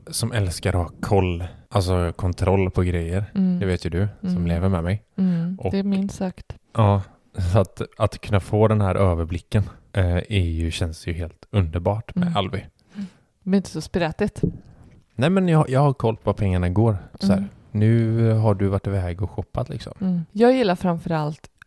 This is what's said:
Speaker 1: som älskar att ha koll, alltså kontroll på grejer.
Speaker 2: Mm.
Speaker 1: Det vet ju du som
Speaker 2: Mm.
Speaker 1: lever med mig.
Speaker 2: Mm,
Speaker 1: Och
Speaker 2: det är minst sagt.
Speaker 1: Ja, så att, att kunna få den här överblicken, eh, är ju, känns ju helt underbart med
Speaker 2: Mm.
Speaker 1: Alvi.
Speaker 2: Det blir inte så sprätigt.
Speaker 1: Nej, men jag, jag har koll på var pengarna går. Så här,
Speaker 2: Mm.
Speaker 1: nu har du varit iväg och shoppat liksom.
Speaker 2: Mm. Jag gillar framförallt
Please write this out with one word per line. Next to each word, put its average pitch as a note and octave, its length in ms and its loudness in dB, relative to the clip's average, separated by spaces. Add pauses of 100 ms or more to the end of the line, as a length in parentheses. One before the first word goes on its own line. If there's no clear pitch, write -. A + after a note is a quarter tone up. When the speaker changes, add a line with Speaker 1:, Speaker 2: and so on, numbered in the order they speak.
Speaker 1:
som - 260 -4
älskar G2 380 -2
att E2+ 200 0
ha - 100 -18
koll, F2+ 440 2 (240)
alltså F2+ 480 0
kontroll F#2 540 2
på F#2 120 0
grejer. F2 420 -2 (100)
Speaker 2:
Mm. F#3 260 0
Speaker 1:
Det G2+ 60 -2
vet F2+ 200 -2
ju E2 40 -4
du F#2 180 0 (120)
som F#2 100 -6
Speaker 2:
Mm. F2 160 -2
Speaker 1:
lever E2+ 220 0
med F2 160 0
mig. G2 200 -2 (120)
Speaker 2:
Mm, F3+ 440 -2
Speaker 1:
Och F#3 100 -4
Speaker 2:
det G3 80 0
är G3 40 0
minst G3 340 -2
sagt. - 400 -8 (200)
Speaker 1:
Ja, G2+ 260 4 (500)
så A2 60 4
att, - 220 -2 (180)
att - 220 -2
kunna G#2 200 0
få G#2+ 280 2
den G#2+ 120 2
här F#2 140 2
överblicken, F2+ 680 0 (300)
eh, F2+ 240 2
är G2+ 220 -2 (120)
ju, E2 200 -2
känns E2 360 -6
ju E2+ 60 -4
helt E2 380 -10
underbart F2+ 640 -2
med F2+ 120 0
Speaker 2:
Mm. F2 100 -2
Speaker 1:
Alvi. F#2+ 280 -4 (300)
Speaker 2:
Det - 560 -12
blir F#3+ 60 4
inte F#3 140 -2
så D#3 100 -8
sprätigt. F3 600 -2 (760)
Speaker 1:
Nej, C3+ 160 2
men F#3+ 180 2
jag, D#3 220 4
jag C3 100 4
har C#3+ 120 4
koll A2+ 240 -2
på - 80 -16
var G2+ 100 2
pengarna F2+ 340 0
går. G#2 280 2 (240)
Så G3 60 -2
här, G2 120 4
Speaker 2:
Mm. G3 100 -4 (220)
Speaker 1:
nu A2+ 640 2
har A2 220 4
du G2 140 2
varit F#2+ 180 -2
iväg F#2 360 -2
och G2 80 -4
shoppat - 380 -6
liksom. - 320 -12
Speaker 2:
Mm. F3+ 320 -2
Jag A#3+ 240 4
gillar G#3 180 2
framförallt E3 760 -4 (160)